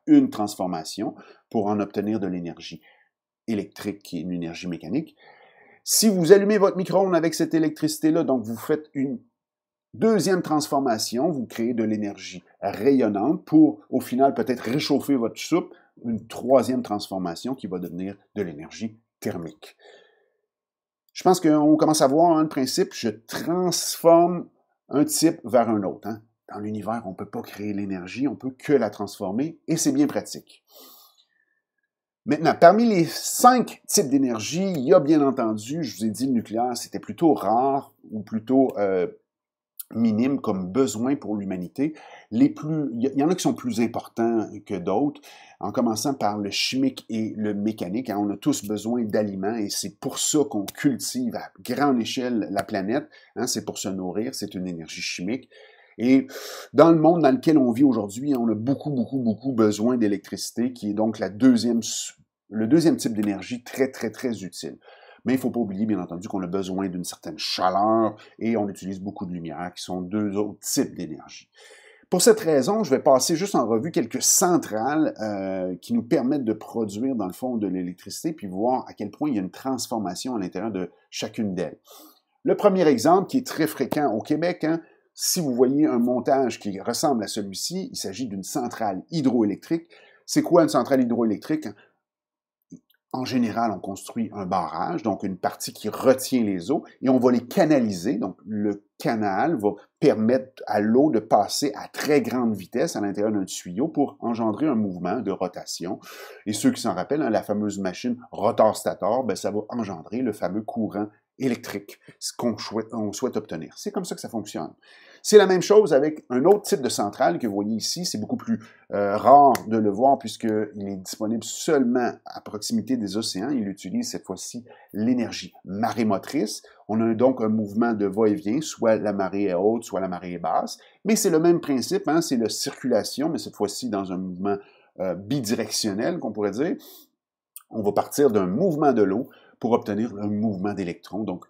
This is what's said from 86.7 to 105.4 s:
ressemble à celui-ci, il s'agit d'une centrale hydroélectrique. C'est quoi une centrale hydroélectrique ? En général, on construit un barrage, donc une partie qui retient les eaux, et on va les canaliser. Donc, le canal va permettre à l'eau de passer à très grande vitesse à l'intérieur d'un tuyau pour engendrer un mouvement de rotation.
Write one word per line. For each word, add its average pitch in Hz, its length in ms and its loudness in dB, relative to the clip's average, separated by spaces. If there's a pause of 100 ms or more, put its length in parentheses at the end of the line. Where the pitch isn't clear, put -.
ressemble 120 440 0
à - 20 -4
celui-ci, 110 640 -8
il 95 40 -14
s'agit 104 300 -8
d'une 98 160 -8
centrale 110 680 -4
hydroélectrique. 123 760 0 (380)
C'est - 160 0
quoi 165 220 6
une 151 80 2
centrale 131 320 2
hydroélectrique ? 117 640 0 (1400)
En 131 120 -6
général, 117 480 0
on 92 80 -8
construit 101 520 -8
un 101 140 -8
barrage, 90 560 -2
donc 104 220 -2
une 95 120 -6
partie - 360 -4
qui - 160 -10
retient 123 560 2
les 95 260 -2
eaux, 151 140 0 (180)
et 127 60 2
on 131 100 6
va 123 140 6
les 120 120 2
canaliser. 131 760 2
Donc, 92 280 -6
le 104 380 -2 (140)
canal 113 580 0
va 104 140 0 (280)
permettre 127 680 2
à 107 120 2
l'eau 123 300 6
de 113 80 2
passer 107 560 0
à - 140 -12
très 143 340 2
grande 113 320 0
vitesse 107 400 -4
à 110 60 -6
l'intérieur 101 320 -2
d'un 98 120 0
tuyau 92 440 -6
pour 143 320 -2
engendrer 113 480 -2
un 131 80 0
mouvement 95 420 -2
de 98 140 -4
rotation. 90 640 -6 (480)